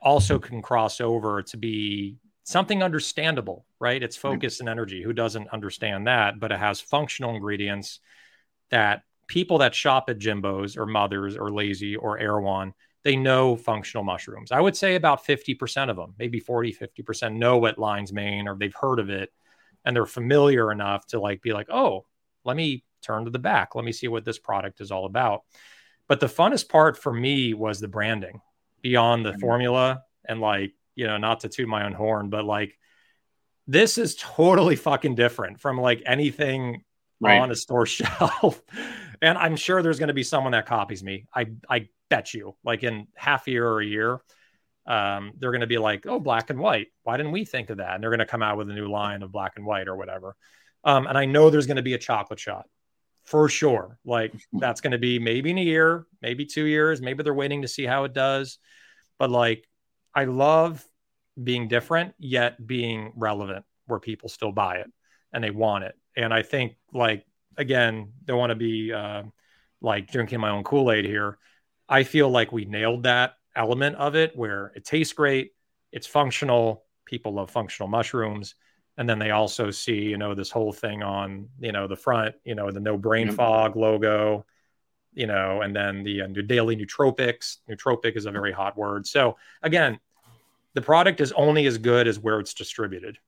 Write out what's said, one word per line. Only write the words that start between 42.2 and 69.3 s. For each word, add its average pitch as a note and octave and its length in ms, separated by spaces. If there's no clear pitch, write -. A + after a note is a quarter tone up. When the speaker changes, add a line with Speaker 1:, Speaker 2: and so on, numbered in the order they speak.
Speaker 1:
you, G2+ 300
like, A#2+ 220
in A2 320
half C#3 320
a - 20
year A#2+ 160
or A2 140
a G#2 40
year, A2 360
um, G2+ 520
they're C3 120
gonna A#2+ 160
be A#2 120
like, G#2+ 280
"Oh, B3 140
black A#2+ 300
and C3 100
white. D3 320
Why A#2+ 140
didn't D3+ 160
we G3+ 120
think A2+ 260
of G2+ 80
that?" F#2 160
And G2+ 80
they're A2+ 100
gonna A2+ 120
come A#2 180
out G#2 140
with G#2 140
a G2+ 40
new G#2 140
line G2+ 340
of F#2+ 100
black G2 240
and G#2 100
white F#2+ 220
or F#2+ 80
whatever. F#2+ 400
Um, C#3 240
and C3+ 100
I C#3 60
know D3+ 260
there's D3 160
gonna C3+ 160
be B2+ 120
a A#2+ 40
chocolate G#2+ 400
shot G2 300
for D3+ 240
sure. A#2 560
Like, A#2 280
Speaker 2:
<laughs> - 200
Speaker 1:
that's B2 280
gonna B2 180
be B2 200
maybe A#2+ 320
in F#3 80
a F#3 60
year, E3 420
maybe B2 240
two D3+ 200
years. D3+ 360
Maybe C3+ 220
they're C#3+ 100
waiting C#3 280
to B2+ 60
see C#3 160
how C3+ 200
it C3+ 80
does. C3+ 460
But, C3+ 120
like, A#2 380
I C#3 120
love D3+ 600
being B2 240
different, E3 520
yet B2 460
being A2+ 520
relevant G#2 480
where A2+ 120
people A2 300
still G#2+ 240
buy F#2+ 240
it F#2 140
and A#2+ 100
they G#2+ 80
want G#2 340
it. - 140
And A2+ 160
I A2+ 100
think, B2+ 340
like, A2+ 340
again, A#2 560
don't B2 140
wanna A#2+ 160
be, A2+ 380
uh, G#2 320